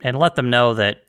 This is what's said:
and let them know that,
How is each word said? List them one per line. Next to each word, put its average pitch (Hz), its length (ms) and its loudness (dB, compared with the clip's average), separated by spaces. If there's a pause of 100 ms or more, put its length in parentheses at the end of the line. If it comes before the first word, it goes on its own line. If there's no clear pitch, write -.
and 131 160 -4
let 165 160 0
them 123 160 -2
know 120 240 2
that, 104 340 -2